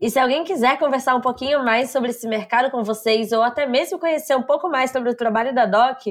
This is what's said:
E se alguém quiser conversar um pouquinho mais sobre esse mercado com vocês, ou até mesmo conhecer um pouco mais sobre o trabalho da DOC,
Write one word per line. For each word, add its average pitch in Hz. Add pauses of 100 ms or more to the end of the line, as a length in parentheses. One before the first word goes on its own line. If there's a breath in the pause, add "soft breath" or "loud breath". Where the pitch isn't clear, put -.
E 233
se 269
alguém 262
quiser 262
conversar 262
um 247
pouquinho 262
mais 247
sobre 247
esse 233
mercado 233
com 247
vocês, 220
ou 226
até 240
mesmo 269
conhecer 311
um 262
pouco 302
mais 262
sobre 247
o 240
trabalho 233
da 240
DOC, 240